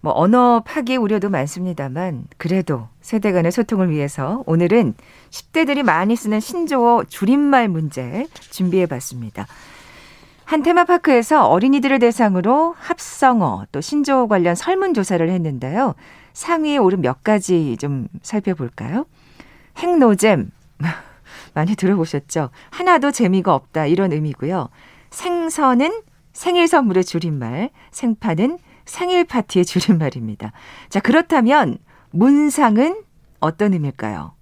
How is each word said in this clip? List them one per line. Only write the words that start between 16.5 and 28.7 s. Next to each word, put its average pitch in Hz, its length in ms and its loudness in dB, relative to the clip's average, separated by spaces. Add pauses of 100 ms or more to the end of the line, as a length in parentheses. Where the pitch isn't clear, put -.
오른 196 240 2
몇 127 240 -4
가지 180 560 0
좀 139 300 -6 (140)
살펴볼까요? 175 840 -6 (720)
핵노잼. 220 760 2 (280)
<laughs> - 760 -10
많이 175 240 -2
들어보셨죠? 160 720 -2 (220)
하나도 330 400 2
재미가 185 440 2
없다, 156 300 -4
이런 175 260 2
의미고요. 151 560 -4 (440)
생선은 330 920 0 (320)
생일 349 340 2
선물의 214 380 2
줄임말, 156 640 -4 (220)
생파는 226 680 -2 (280)